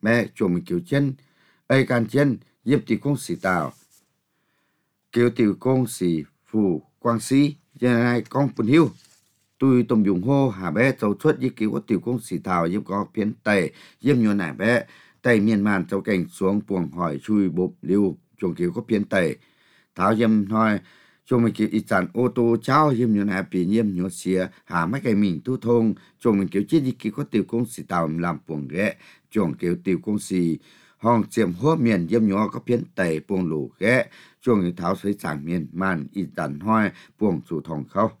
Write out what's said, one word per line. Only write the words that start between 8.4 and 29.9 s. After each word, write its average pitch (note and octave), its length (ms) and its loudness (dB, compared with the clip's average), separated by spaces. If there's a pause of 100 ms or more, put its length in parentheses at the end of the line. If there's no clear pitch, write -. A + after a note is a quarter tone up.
bùn A2 100 -2
hiu, D3 220 4 (720)
tùy B2+ 240 4
tùm A2+ 200 2
dùng F#2 180 2
hô, C3+ 280 2
hà F#2+ 220 -6
bé A#2+ 200 2
tàu G#2 220 -2
thuốc D3+ 260 0
yếm B2+ 140 -2
cứu G#2+ 180 -2
có - 160 -4
tiểu G2+ 120 0
công A#2+ 200 -4
sĩ - 180 -10
tào, F2 280 -2
yếm F#2+ 180 -4
có G2 300 -6
phiến G#2+ 200 -2 (100)
tẩy, G2 280 2 (280)
yếm C3 200 2
nhô G#2+ 140 2
nải F2 200 -2
bé, A#2 300 2 (380)
tẩy A#2 180 4
miền G#2 220 2
màn G2 240 0
tàu G2 160 -4
cảnh F#2 280 -2
xuống G2+ 380 -2
buồng F2 240 -4
hỏi D#2 320 -4
chui G2+ 260 2
bộp F2+ 220 -2 (100)
lưu, F#2+ 360 0 (200)
chuồng F2+ 180 -4
cứu F2 160 -2
có A2 160 -6
phiến G#2 160 0
tẩy. F2 320 0 (600)
Tháo G2 200 0
yếm G#2+ 340 2
nói, A2 300 2 (460)
"Chuồng A#2+ 180 2
mình A2 100 0
cứu G#2+ 180 0
ít G#2+ 160 -2
sản F#2 260 0
ô B2 220 0
tô A#2 260 2
trao D3 280 4
yếm A#2+ 240 2
nhô G2+ 100 2
nải G2 280 -2
bì F2+ 200 0
yếm A2 220 2
nhô F2+ 160 -2
xìa, F#2 380 -2 (180)
hà E2+ 200 -2
mấy A2+ 160 -4
cái A2+ 140 0
mình F#2+ 300 0
thu B2+ 120 -4
thông." A2+ 360 2 (260)
Chuồng G#2 200 2
mình F#2+ 80 0
cứu G2 220 -2
chết D#3+ 140 4
yếm B2+ 120 -2
cứu G#2+ 200 -6
có C#3+ 80 -6
tiểu A2 240 -2
công A#2 180 -2
sĩ - 180 -14
tàu E2+ 240 -2
làm E2 400 -4
buồng D2 200 -8
ghẹ, F2+ 280 -4 (360)
chuồng F#2 220 0
cứu F2 300 -2
tiểu F#2 200 0